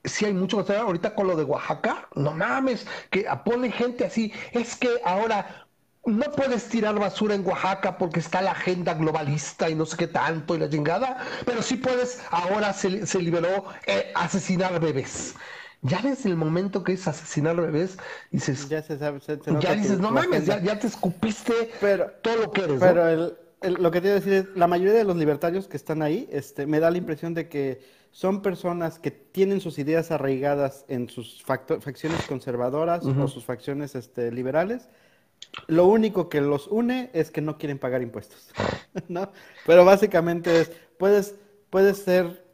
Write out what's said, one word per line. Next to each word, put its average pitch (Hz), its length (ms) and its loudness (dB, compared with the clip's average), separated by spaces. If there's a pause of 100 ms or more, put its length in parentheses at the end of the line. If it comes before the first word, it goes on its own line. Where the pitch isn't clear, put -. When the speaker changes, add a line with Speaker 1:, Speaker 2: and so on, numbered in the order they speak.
Speaker 1:
sí - 220 -2
hay 208 80 0
mucho, 185 240 0
o 190 60 0
sea, 202 180 0
ahorita 202 340 -2
con 202 120 0
lo 180 80 2
de 156 80 0
Oaxaca, 147 720 -2
no 143 160 0
mames, 247 540 -2 (240)
que 196 160 0 (180)
pone 240 280 0
gente 240 340 -2
así, 214 260 -2 (220)
es 233 220 -4
que 247 140 0 (140)
ahora 208 640 -2 (400)
no 233 260 2
puedes 254 380 0
tirar 214 300 0
basura 208 340 0
en 196 120 -2
Oaxaca 190 520 0
porque 170 220 0
está 165 220 -2
la 190 100 2
agenda 175 420 -2
globalista 156 760 -2
y 160 60 -2
no 156 100 0
sé 160 120 -10
qué 170 100 0
tanto 156 480 -2
y 160 40 -4
la 156 100 0
chingada, 170 480 0 (280)
pero 233 180 -2
sí 262 140 -2
puedes 247 520 -2
ahora 196 440 0
se, 196 340 -2
se 196 140 0
liberó, 170 440 0 (220)
eh, 196 260 0
asesinar 180 640 0
bebés. 151 540 -4 (480)
Ya 156 200 0
desde 262 280 -2
el 175 60 2
momento 170 480 0
que 185 100 0
es 185 140 -4
asesinar - 480 -2
bebés, 170 420 0 (340)
dices, 139 380 -4
Speaker 2:
Ya 156 140 -2
se 151 140 -6
sabe, 143 220 -4
se, 151 200 -6
se 151 120 -4
Speaker 1:
ya - 20 4
Speaker 2:
nota 156 220 2
Speaker 1:
dices, 202 220 2
Speaker 2:
tu, 175 60 0
Speaker 1:
"No 214 60 0
Speaker 2:
tu 220 60 0
Speaker 1:
mames, 151 300 2
Speaker 2:
agenda. 202 140 2
Speaker 1:
ya, 196 140 0
ya 208 60 -4
te 240 80 -2
escupiste 226 840 -2 (100)
Speaker 2:
Pero, 196 300 2 (100)
Speaker 1:
todo 226 160 0
lo 214 140 0
que 196 120 0
eres", 147 160 0
¿no? 185 80 6
Speaker 2:
pero 170 200 6
el, 165 300 0 (240)
el, 185 140 0
lo 175 160 4
que 175 100 2
te 180 60 0
iba 202 80 4
a 196 40 4
decir 196 140 0
es: 190 120 4 (100)
la 175 120 6
mayoría 180 260 4
de 226 100 6
los 190 120 2
libertarios 170 520 0
que 151 100 -12
están 156 240 -4
ahí, 165 300 -2
este, 143 360 -6
me 151 120 2
da 165 120 6
la 175 60 0
impresión 170 380 -6
de 165 140 -6
que 135 320 -4 (300)
son 190 300 -2
personas 175 560 -4
que - 140 -6
tienen 190 480 0
sus 165 180 -8
ideas 160 320 0
arraigadas 139 800 0
en 123 220 -4
sus - 340 -16
facto-, 131 380 -4
facciones 156 440 -6
conservadoras 139 800 -2
Speaker 1:
Ujú. 139 180 2
Speaker 2:
o 139 40 0
sus 131 160 -10
facciones, 139 520 -6
este, 120 360 -4
liberales. 151 560 -2 (800)
Lo 165 180 6
único 202 440 4
que 147 120 0
los 143 260 0
une 247 460 -2
es 160 160 0
que - 120 -6
no 151 160 -4
quieren 143 200 0
pagar 131 240 -2
impuestos, 107 540 -12
<laughs> - 520 -6
¿no? 185 240 -6 (340)
Pero 175 200 12
básicamente 175 760 4
es, 156 100 -2 (260)
puedes, 196 380 2 (340)
puedes 190 280 4
ser 180 460 0 (100)